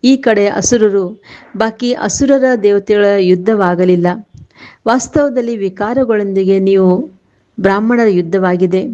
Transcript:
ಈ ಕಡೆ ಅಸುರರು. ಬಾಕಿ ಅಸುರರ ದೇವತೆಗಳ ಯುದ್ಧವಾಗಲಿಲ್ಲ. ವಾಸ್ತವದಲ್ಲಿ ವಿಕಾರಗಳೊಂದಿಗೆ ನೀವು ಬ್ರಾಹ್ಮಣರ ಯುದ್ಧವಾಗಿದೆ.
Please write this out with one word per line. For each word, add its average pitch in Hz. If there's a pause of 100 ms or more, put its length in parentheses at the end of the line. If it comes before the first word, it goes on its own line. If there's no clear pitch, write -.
ಈ 262
ಕಡೆ 214
ಅಸುರರು. 202 (340)
ಬಾಕಿ 220
ಅಸುರರ 262 (180)
ದೇವತೆಗಳ 202 (140)
ಯುದ್ಧವಾಗಲಿಲ್ಲ. 180 (840)
ವಾಸ್ತವದಲ್ಲಿ 247
ವಿಕಾರಗಳೊಂದಿಗೆ 196
ನೀವು 190 (420)
ಬ್ರಾಹ್ಮಣರ 220
ಯುದ್ಧವಾಗಿದೆ. 180